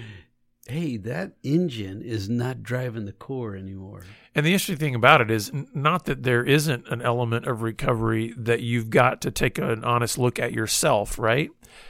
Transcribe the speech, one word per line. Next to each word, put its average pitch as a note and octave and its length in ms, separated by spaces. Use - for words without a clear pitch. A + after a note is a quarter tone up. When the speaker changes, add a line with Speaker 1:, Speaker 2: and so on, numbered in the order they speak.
Speaker 1:
Hey, C#3 320
that B2+ 340
engine B2+ 600
is G#2+ 260
not A#2+ 340
driving A#2 440
the G2+ 60
core A#2 440
anymore. F#2+ 460
Speaker 2:
And D3 120
the E3+ 60
interesting F#3+ 240
thing C#3 180
about B2+ 280
it G#2+ 80
is A2 220
n-, C#3 220
not D#3 300
that C3+ 180
there B2 220
isn't D3 440
an A#2+ 140
element A#2+ 460
of A2+ 140
recovery A2+ 720
that A#2 240
you've A#2 300
got B2+ 320
to C#3 100
take - 260
an A#2 240
honest A#2+ 360
look B2 200
at B2 140
yourself, A2+ 640
right? B2 320